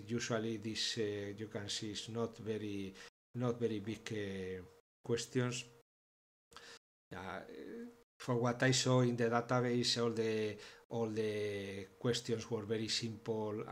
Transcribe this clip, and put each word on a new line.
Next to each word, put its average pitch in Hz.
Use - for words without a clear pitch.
Usually 113
this, 107
uh, 104
you 107
can 101
see 107
it's 101
not 113
very, 101
not 120
very 110
big, 104
uh, 95
questions. 123
Uh, -
for 123
what 120
I 131
saw 127
in 120
the 117
database, 120
all 117
the, 110
all 113
the 104
questions 117
were 110
very 110
simple, 110